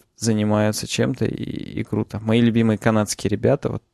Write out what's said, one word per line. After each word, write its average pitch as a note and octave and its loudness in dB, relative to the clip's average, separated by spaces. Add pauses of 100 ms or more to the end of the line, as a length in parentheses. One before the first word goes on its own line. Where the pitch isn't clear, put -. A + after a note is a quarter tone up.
(180)
занимаются G#2+ 0
чем-то, B2 -2
и, - -4
и - -8
круто. G#2+ -4
Мои A2 2
любимые A2+ 4
канадские G#2+ 0
ребята, A#2 0
вот G#2+ -6 (100)